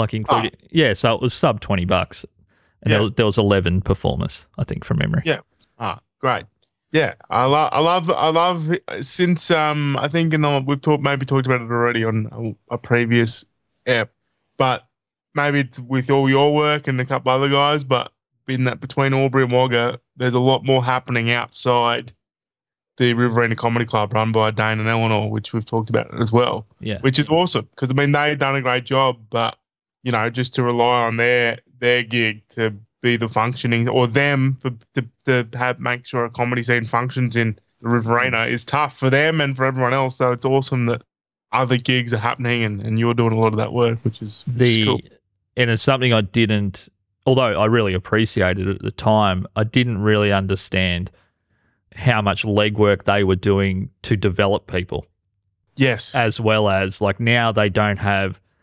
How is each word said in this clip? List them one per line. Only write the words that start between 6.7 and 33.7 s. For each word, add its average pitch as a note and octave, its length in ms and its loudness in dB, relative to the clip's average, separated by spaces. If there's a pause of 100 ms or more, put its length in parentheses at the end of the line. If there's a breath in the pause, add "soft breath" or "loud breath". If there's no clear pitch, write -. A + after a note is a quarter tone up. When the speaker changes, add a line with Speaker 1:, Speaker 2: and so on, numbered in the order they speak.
Speaker 2:
Yeah, D3+ 240 0 (160)
I A#2 140 2
lo-, D3 260 2
I - 80 0
love, E3+ 320 2
I D#3 180 0
love, E3 400 0 (180)
uh, - 140 -8
since, F3 480 0
um, D3 480 0
I D3 100 -2
think E3 240 0
in D#3 100 2
the, C#3+ 220 0
we've C#3 160 -2
talked, D3+ 220 2
maybe C#3 240 0
talked C3+ 220 0
about B2+ 140 0
it A#2 100 -8
already A#2+ 320 0
on A2 240 -2 (420)
a, A#2+ 60 -6
a - 20 -6
previous A#2 640 2 (440)
ep, A#2 240 0 (480)
but B2+ 260 0 (480)
maybe C#3+ 280 0
it's C3+ 180 -6
with B2+ 320 -2
all C3+ 180 4
your C#3+ 240 4
work D3+ 340 0
and C3 140 -2
a B2+ 40 -2
couple C3 260 -2
other C3+ 180 2
guys, C#3+ 340 2
but B2+ 280 -2 (360)
in C3 180 -2
that A#2+ 140 -2
between C3+ 320 -2
Albury C3+ 340 2
and B2 60 -4
Wagga, B2 480 0 (180)
there's B2+ 180 -2
a B2 40 4
lot C3 260 2
more C3 180 2
happening A#2+ 480 -2
outside A#2+ 800 -2 (840)
the B2 180 2
Riverina A#2 400 2
Comedy A#2 300 0
Club G#2+ 280 -2
run A2 180 0
by A2 200 2
Dane A2 280 -2
and G#2+ 80 -2
Eleanor, A2+ 440 0
which G#2+ 200 -6
we've A2 140 -4
talked A2 240 -4
about A#2 320 -2
as A2 100 0
well. A#2+ 360 0 (120)
Speaker 1:
Yeah. G#2 220 -8
Speaker 2:
Which C3+ 160 0
is D3 100 0
awesome, D#3+ 480 0
'cause, C3 160 -4
I C3 40 0
mean, C#3+ 160 2
they've D3 260 0
done C#3 180 0
a C#3 60 -2
great B2 240 -2
job, C3+ 320 0 (140)
but, A#2 260 -2 (460)
you B2+ 80 -4
know, A2+ 180 0
just B2 260 -6
to C3 80 0
rely A#2+ 440 2
on A2+ 100 -4
their, A#2+ 400 0 (220)
their B2 240 2
gig A2 460 -2
to A2+ 220 -2 (300)
be A#2+ 160 2
the A2+ 100 -2
functioning, A#2 640 0